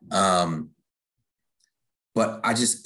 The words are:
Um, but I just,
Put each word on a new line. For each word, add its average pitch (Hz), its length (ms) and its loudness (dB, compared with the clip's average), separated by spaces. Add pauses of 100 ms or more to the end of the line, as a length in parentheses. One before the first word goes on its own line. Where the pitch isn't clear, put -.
(120)
Um, 87 600 0 (1400)
but 110 280 0
I 117 120 0
just, 117 300 -2